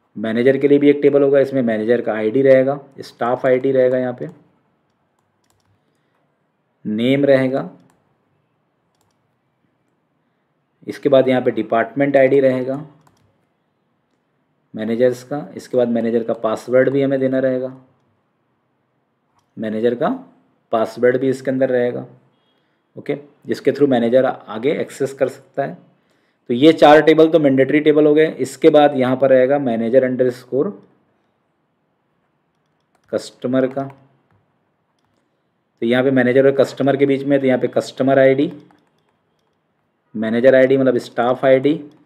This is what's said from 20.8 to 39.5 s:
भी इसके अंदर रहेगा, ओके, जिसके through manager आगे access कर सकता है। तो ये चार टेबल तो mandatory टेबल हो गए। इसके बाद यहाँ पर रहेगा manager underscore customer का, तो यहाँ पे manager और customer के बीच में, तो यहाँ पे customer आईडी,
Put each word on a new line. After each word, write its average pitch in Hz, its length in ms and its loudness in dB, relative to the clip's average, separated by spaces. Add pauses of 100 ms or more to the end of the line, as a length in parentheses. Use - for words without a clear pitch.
भी 131 120 -2
इसके 131 220 -4
अंदर 131 200 -2
रहेगा, 127 360 -4 (880)
ओके, 143 220 -10 (280)
जिसके 120 260 -4
through 139 180 0
manager 120 340 2
आगे 120 480 -6
access - 400 -8
कर 131 160 -4
सकता - 360 -10
है। 170 120 -12 (760)
तो 123 40 -2
ये 147 180 6
चार 156 300 6
टेबल 160 260 4
तो 165 100 2
mandatory 135 420 2
टेबल 151 260 2
हो 151 80 4
गए। 156 120 2 (140)
इसके - 300 0
बाद 147 260 4
यहाँ 127 200 0
पर 135 140 0
रहेगा 131 280 2
manager 117 440 0
underscore 127 680 -4 (2500)
customer 127 500 -6 (120)
का, 139 80 -6 (2000)
तो 117 40 -4
यहाँ 123 180 0
पे 139 60 0
manager 131 360 2
और 139 100 2
customer 135 400 0
के 139 100 0
बीच 139 180 -2
में, 139 160 0
तो 135 60 -2
यहाँ 127 120 0
पे 123 100 -4
customer 131 500 -2
आईडी, 135 320 2 (1600)